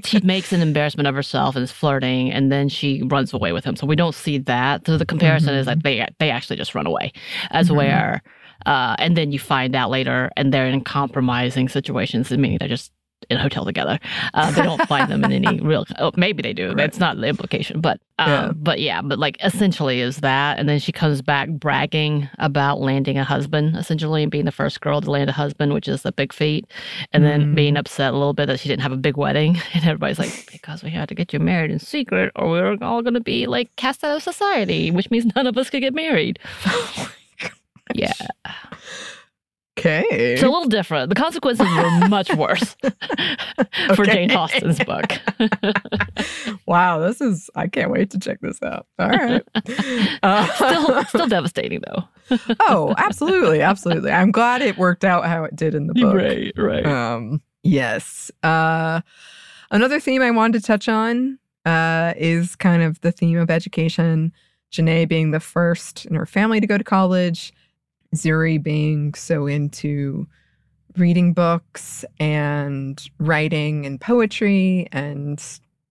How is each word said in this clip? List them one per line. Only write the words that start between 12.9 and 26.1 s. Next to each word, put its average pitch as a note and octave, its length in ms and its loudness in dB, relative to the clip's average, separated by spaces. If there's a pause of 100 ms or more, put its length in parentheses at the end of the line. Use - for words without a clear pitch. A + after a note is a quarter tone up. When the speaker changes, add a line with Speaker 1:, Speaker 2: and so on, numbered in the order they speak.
Speaker 1:
in D#3+ 60 0
a C3+ 40 -2
hotel - 240 -4
together. D2+ 360 -2 (340)
Uh, D#3 160 0
they G#3 120 2
don't E3 260 0
find D3+ 200 2
them C#3+ 140 0
in C3 80 2
any D3 300 0
Speaker 2:
<laughs> - 20 -6
Speaker 1:
real, D3+ 240 0 (140)
oh, D3+ 160 0
maybe F3 260 0
they A#2 100 -4
do. F#2 160 -4
Speaker 2:
Right. G#2 100 -4
Speaker 1:
That's D3+ 200 -2
not E3+ 180 0
the A2 120 -4
implication. - 520 -4
But, D#3+ 200 0 (180)
um, D#3 100 2
Speaker 2:
Yeah. C#3+ 280 0
Speaker 1:
but D3+ 240 -2
yeah, G#2 200 -2
but, C#3 160 -4
like, C#3+ 280 -2
essentially E3 560 0
is A#2+ 180 -4
that. C#3 400 0
And C#3+ 100 0
then D3 120 2
she - 100 -4
comes D3 320 0
back C#3 260 0
bragging D3+ 800 -2 (120)
about C#3+ 400 0
landing C3+ 380 0
a C3+ 60 2
husband, D3+ 520 0
essentially, D#3 480 -2
and D3+ 80 -2
being D3 120 0
the - 60 0
first - 300 -4
girl D3 200 0
to C#3 80 -4
land C#3+ 220 0
a - 20 0
husband, D3 400 -2
which - 140 -4
is C#3 180 -4
a C3+ 60 -4